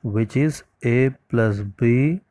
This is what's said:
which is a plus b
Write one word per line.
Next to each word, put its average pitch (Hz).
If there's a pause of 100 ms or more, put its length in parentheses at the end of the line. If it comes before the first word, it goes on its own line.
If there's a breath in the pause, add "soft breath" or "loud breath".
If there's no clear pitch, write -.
which 107
is 143 (200)
a 123 (200)
plus 110 (220)
b 131 (120)